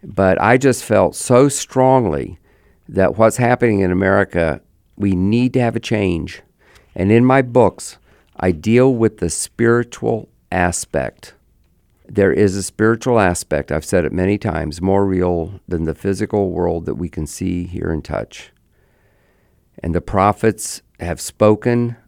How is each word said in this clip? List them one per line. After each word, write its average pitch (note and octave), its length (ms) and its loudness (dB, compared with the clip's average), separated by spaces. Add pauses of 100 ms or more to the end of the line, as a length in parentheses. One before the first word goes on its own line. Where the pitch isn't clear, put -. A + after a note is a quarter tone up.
But F#2+ 380 2
I A#2 160 4
just C3 280 2
felt G2 300 2
so B2+ 360 4
strongly B2 880 0 (500)
that F#2+ 300 0
what's A2 180 2
happening A#2+ 440 2
in F#2 100 2
America, F#2 720 0 (340)
we G2 180 -2
need A2 380 0
to C3 80 0
have A#2 160 0
a A#2 40 -4
change. F#2 600 -2 (540)
And F#2+ 180 2
in A#2+ 140 6
my C3 160 4
books, A#2+ 560 0 (380)
I F#2 160 0
deal A#2 420 2
with A2+ 240 0
the F2 100 -2
spiritual A#2 1000 -2 (200)
aspect. F2 840 -4 (720)
There G2 260 2
is F#2+ 240 2
a G2 60 -4
spiritual A2+ 580 0
aspect, F2 500 -2
I've D#2 140 -4
said F2 220 0
it - 60 -4
many F#2+ 260 0
times, D#2+ 420 -6
more F#2+ 240 0
real F2+ 640 -2
than E2 160 -4
the D#2+ 100 -4
physical G2 580 -4
world E2+ 340 -4
that D#2 80 -4
we E2+ 160 -8
can D#2 160 -8
see, F2+ 380 -6
hear, F2 260 -8
and D#2 120 -4
touch. - 480 -10 (1300)
And E2 140 -4
the E2+ 60 0
prophets - 840 0 (160)
have F2 220 -8
spoken A#2+ 760 0 (120)